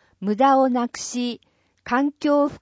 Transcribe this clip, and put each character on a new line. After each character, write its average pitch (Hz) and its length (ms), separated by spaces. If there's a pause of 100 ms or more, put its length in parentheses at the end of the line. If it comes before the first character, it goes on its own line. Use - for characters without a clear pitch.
(200)
無 202 160
駄 269 220
を 269 100
な 240 200
く - 100
し、 240 420 (420)
環 285 300
境 285 360
負 - 140